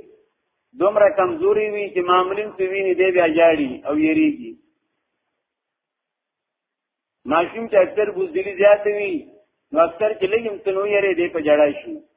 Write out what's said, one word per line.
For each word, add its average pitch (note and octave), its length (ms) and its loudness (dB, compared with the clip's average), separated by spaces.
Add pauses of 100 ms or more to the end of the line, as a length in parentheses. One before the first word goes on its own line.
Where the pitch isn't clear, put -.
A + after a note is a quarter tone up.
(760)
دومره G#3 300 2 (100)
کمزوري F#3+ 540 0
وي G#3 240 -6
چې F3+ 60 -2 (100)
معمولین G3 420 0
څه F#3+ 180 -6
ویني، F#3+ 240 -2
دی F#3 160 2
بیا F3+ 180 2
جاړي D#3 420 2 (140)
او C#3+ 140 -4
یریږي. D#3 540 0 (2750)
ماشوم F3 420 -2
چې G#3+ 80 0
اکثر G3+ 340 2
بزدلي F#3 460 -4
زیاته G#3 340 4
وي، G#3 240 -4 (580)
نو D3+ 80 -2
اکثر E3+ 320 0
چې F#3+ 140 -4
لږ A3 200 0
هم G3+ 120 -8
څه G3 180 -6
نو G3 100 -2
یری، G3+ 280 2
دی E3+ 140 -2
په E3 120 -6
جړا D3 280 4 (120)
شي. D#4+ 140 -14 (220)